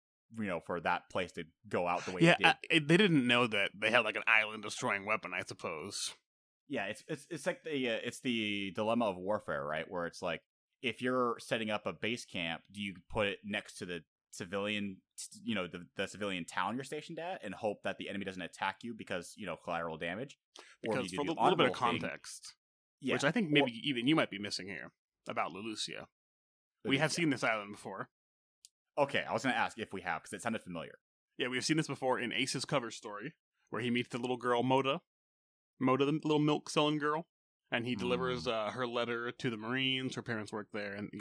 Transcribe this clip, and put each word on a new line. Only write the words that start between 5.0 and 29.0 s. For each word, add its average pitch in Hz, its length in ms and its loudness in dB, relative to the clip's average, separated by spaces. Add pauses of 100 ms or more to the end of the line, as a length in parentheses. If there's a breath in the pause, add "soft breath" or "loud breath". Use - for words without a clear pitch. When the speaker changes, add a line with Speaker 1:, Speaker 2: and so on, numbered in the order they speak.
Speaker 2:
weapon, 107 260 0
I 90 140 -4
suppose. 92 640 -6 (560)
Speaker 1:
Yeah, 104 180 -2
it's, 107 200 -6
it's, 160 240 -8
it's 165 160 -6
like 180 160 -2
the, 135 280 0
uh, 110 120 2
it's 117 160 -6
the 104 560 0
dilemma 113 300 2
of 98 120 0
warfare, 90 480 -2
right? 78 240 -2
Where 87 180 -2
it's - 160 -8
like, 82 200 -2 (400)
if 113 200 -2
you're 123 360 2
setting 113 320 -2
up 104 160 0
a 101 60 -2
base 110 320 -4
camp, 82 380 -4 (100)
do 101 100 -10
you 101 120 -4 (140)
put 107 200 2
it 98 160 -4
next 101 340 -6
to 104 80 -8
the 87 140 -6 (320)
civilian, 101 640 -2 (480)
you 117 100 0
know, 92 140 0
the, 87 260 -10
the 95 140 -2
civilian 95 380 -4
town 98 280 -2
you're 131 80 -4
stationed 151 380 -10
at 175 240 -8
and 98 100 -8
hope 104 300 -4
that 98 140 -4
the 87 100 -10
enemy 98 160 -6
doesn't 92 180 -4
attack 98 400 -4
you 117 100 -8
because, 98 440 -6
you 104 100 -10
know, 85 80 -2
collateral 85 440 -4
damage? 92 380 -4 (520 loud breath)
Or 113 80 2
do - 60 0
Speaker 2:
Because 92 100 -6
Speaker 1:
you - 60 -6
Speaker 2:
for 147 80 0
Speaker 1:
do 160 40 -2
Speaker 2:
a 165 60 0
Speaker 1:
the - 60 0
Speaker 2:
little 151 140 8
bit 156 120 6
of - 120 -2
Speaker 1:
honorable 120 120 2
thing? 82 80 -2
Speaker 2:
context, - 540 -10 (460)
Speaker 1:
Yeah, 120 140 0
Speaker 2:
which 123 80 0
I 139 80 6
think 185 200 2
Speaker 1:
or - 20 0
Speaker 2:
maybe 127 360 4
even 120 200 0
you 160 80 6
might 131 140 4
be 98 100 -6
missing 101 260 -4
here 82 240 -8 (380)
about 110 240 -2
Leloucia. 104 540 -8 (800)
We 135 120 4
have 151 140 2
Speaker 1:
Leloucia. - 20 -4
Speaker 2:
seen 170 160 2
this 123 120 0
island 107 300 0
before. 104 380 -10 (880)
Speaker 1:
Okay, 139 280 2